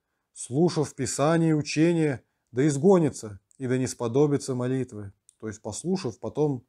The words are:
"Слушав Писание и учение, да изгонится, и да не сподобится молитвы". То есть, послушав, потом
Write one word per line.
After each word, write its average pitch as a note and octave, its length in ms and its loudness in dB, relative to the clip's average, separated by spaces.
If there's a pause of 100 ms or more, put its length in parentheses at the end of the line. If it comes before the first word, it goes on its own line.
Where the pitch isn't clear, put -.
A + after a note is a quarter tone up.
(320)
"Слушав D3+ 600 0
Писание D#3+ 560 0
и D#3 40 4
учение, D3+ 720 0 (280)
да B2+ 160 0
изгонится, C#3 720 2 (180)
и C3+ 80 -10
да B2+ 140 0
не B2+ 80 0
сподобится C#3 640 0
молитвы". B2 580 -6 (280)
То A2 80 -12
есть, G#2 120 -12
послушав, C#3+ 600 -6
потом C3+ 500 -2